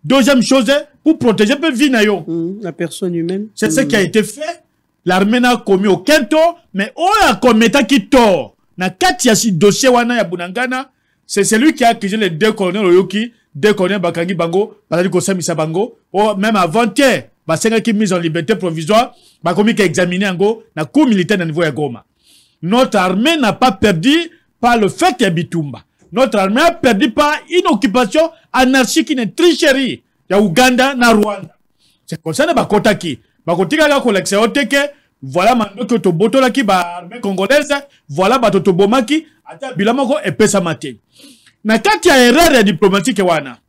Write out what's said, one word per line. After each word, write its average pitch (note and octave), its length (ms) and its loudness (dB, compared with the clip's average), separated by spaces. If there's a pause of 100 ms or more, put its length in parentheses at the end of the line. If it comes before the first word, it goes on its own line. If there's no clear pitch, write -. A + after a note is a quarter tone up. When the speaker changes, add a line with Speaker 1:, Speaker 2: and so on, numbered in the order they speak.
Speaker 1:
Deuxième C4 400 2
chose, C4 300 0 (320)
pour D#4 140 2
protéger A3 400 0
peu D4+ 160 -2
vie C4 160 0
na A3+ 140 2
yo. G3 220 0
Speaker 2:
Mm. E3+ 360 -6
La F3 100 -8
personne E3+ 440 -6
humaine. F#3 380 -6
Speaker 1:
C'est - 160 -2
ce D4+ 120 0
Speaker 2:
Mm. D4 60 -2
Speaker 1:
qui B3+ 100 -2
a G3 40 2
été G#3 220 0
fait. D#4+ 400 -10 (400)
L'armée G3+ 380 0
n'a B3 160 2
commis G3+ 300 0
aucun C#4 360 2
tort, D#4+ 340 0 (160)
mais G3 220 -6
on F#4+ 320 2
a A#3+ 80 2
commis A#3 340 2 (160)
qui C4 220 0
tort. G3 480 2 (220)
Na F#3 120 -4
kati F4 380 -2
ya A3 80 4
si A3 160 0
dossier G3+ 380 2
wana A#3+ 260 2
ya A3 80 0
Bunangana, F#3+ 680 -8 (360)
c'est G3+ 160 -2
celui A3 300 2
qui B3 100 -2
a A#3 60 4
accusé A3 260 -4
les G#3 140 -2
deux G3 240 0
colonels G3 320 -2
Oyoki, F#3+ 480 2 (200)
deux G3+ 200 0
colonels G3 260 -2
Bakangi F3 360 -4
Bango, E3+ 420 -4 (120)
Bazali F3+ 200 0
Kosamisa F3+ 440 -2
Bango, D#3+ 440 -4 (160)
ou G#3 220 0
même G#3+ 200 0
avant-hier, G#3 720 0 (200)
Basenga A3 340 0
qui A3+ 120 -2
mise G3+ 200 0
en F3+ 40 0
liberté E3 380 -2
provisoire, F3+ 600 -2 (280)
Bakomi F#3+ 320 0
qui G#3+ 80 2
a - 20 4
examiné F3+ 420 0
Ango, G3 360 -2 (120)
na D#3 100 -4
cour D4 200 2
militaire G3+ 320 0
na E3+ 80 -4
niveau D#3+ 160 -4
ya D#3 80 0
Goma. B2+ 340 -8 (560)
Notre A3+ 380 0
armée G3 400 0
n'a A3+ 160 0
pas B3+ 180 2
perdu G3+ 400 0 (480)
par A#3+ 160 2
le G#3 140 0
fait - 260 0
qu'il A3 100 0
y - 20 2
a - 20 2
Bitumba. D#3 540 -6 (280)
Notre A3 280 0
armée G3+ 220 0
a E4+ 100 2
perdu B3 400 0
par D4 260 0 (140)
une F4+ 160 0
occupation B3+ 640 0 (200)
anarchique, C4 600 0
une A#3 200 -4
tricherie. C#4 680 0 (260)
Il - 40 -4
y - 20 2
a G3+ 80 4
Ouganda, B3+ 540 2
na A#3+ 180 4
Rwanda. E3 420 -2 (520)
C'est E3 120 -12
comme D#3+ 140 -8
ça, D4+ 140 0
na D#4+ 80 0
bakota G#3 400 2
ki. D#3 240 -8 (260)
Bakotika F#3+ 420 0
ka C#4 140 2
kolekse G3 320 -2
ote A3+ 340 0
ke, C#4 100 -2 (440)
voilà, F3 320 0
maintenant A3+ 320 -2
que A#3+ 100 0
to F#3 160 2
botola A#3 380 2
ki C4 140 -2
ba F#3+ 160 2 (180)
armée F3+ 220 -16
congolaise, G#3 560 0 (340)
voilà, F#3+ 300 0
ba A3+ 100 2
to, G3 100 2
to F#3 140 2
bomaki, C4 540 0 (180)
ata - 280 -14
bilama A#3+ 300 -2
ko A#3+ 200 0
epesa G#3 380 0
mate. D3+ 360 -8 (680)
Na A3 140 0
kati G4+ 300 0
ya C#4+ 180 4
erreur D4+ 280 4
ya A#3 100 4
diplomatique G3 560 0
wana D3+ 500 -2